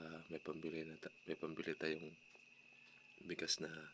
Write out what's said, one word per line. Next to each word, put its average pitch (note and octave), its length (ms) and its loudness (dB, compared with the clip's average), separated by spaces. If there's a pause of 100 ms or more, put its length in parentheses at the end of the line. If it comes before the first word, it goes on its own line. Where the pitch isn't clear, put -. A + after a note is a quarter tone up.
(300)
may E2 100 0
pambili D#2+ 460 0
na D#2+ 160 -6
ta-, - 140 -6 (100)
may E2 100 2
pambili D#2+ 380 2
tayong D#2+ 320 2 (1200)
bigas E2 340 4
na D#2+ 120 0 (220)